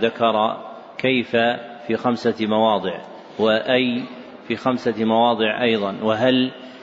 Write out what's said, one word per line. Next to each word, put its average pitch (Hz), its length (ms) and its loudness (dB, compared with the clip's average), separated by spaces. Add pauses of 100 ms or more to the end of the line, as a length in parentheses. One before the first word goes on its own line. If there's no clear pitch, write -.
ذكر 110 560 2 (400)
كيف 127 340 0 (560)
في 113 80 0
خمسة 113 520 0
مواضع، 104 520 2 (400)
وأي 120 640 2 (440)
في 117 80 -2
خمسة 113 500 -2
مواضع 113 580 2
أيضا، 101 400 0
وهل 127 480 2 (320)